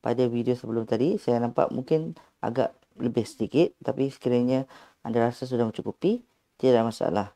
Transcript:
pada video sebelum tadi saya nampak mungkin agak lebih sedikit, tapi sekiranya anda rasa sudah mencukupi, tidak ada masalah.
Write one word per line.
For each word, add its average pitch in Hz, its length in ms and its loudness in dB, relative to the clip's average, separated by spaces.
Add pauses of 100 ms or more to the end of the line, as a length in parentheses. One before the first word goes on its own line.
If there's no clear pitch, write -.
pada 120 240 0
video 120 320 0
sebelum 113 320 -4
tadi 147 320 0
saya 120 160 0
nampak 120 320 0
mungkin 160 480 -2 (240)
agak 117 320 -2 (240)
lebih 113 320 -2
sedikit, - 520 0
tapi 135 280 -2
sekiranya 127 560 0 (400)
anda 117 240 0
rasa 123 160 -8
sudah 120 240 0
mencukupi, 196 560 -2 (320)
tidak 123 240 6
ada 113 80 0
masalah. 98 460 -2